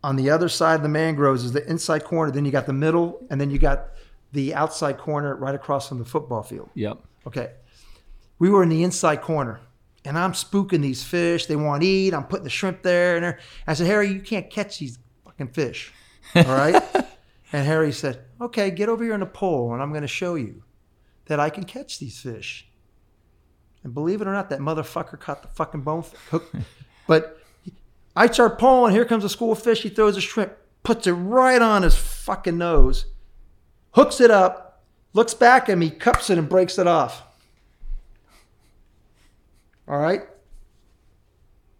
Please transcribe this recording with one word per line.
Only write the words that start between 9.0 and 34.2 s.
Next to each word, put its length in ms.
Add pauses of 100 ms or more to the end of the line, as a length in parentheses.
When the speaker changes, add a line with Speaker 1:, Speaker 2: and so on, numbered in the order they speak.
Speaker 1:
corner, 400 (460)
and 120
I'm 140
spooking 480
these 240
fish. 420
They 100
want 260
to 60
eat. 260
I'm 100
putting 200
the 60
shrimp 320
there. 340
And 80
there. 140 (280)
I 80
said, 120
"Harry, 220
you 120
can't 300
catch 280
these 200 (260)
fucking 240
fish." 440 (420)
All 100
right? 380 (120)
Speaker 2:
<laughs> 120 (480)
Speaker 1:
And 120
Harry 260
said, 320 (160)
"Okay, 300
get 180
over 160
here 80
on 80
the 60
pole, 480
and 80
I'm 100
gonna 140
show 300
you 260 (640)
that 120
I 120
can 140
catch 340
these 200
fish." 480 (1160)
And 80
believe 300
it 40
or 60
not, 160
that 120
motherfucker 600
caught 220
the 60
fucking 340
bone 160
f-, 160 (160)
hook. 200 (280)
Speaker 2:
<laughs> 280
Speaker 1:
But 320 (800)
I 120
start 300
pulling. 360
Here 100
comes 200
a 40
school 240
of 100
fish. 200
He 80
throws 260
a 60
shrimp, 300 (300)
puts 240
it 60
right 480
on 220
his 120
fucking 640
nose, 480 (840)
hooks 300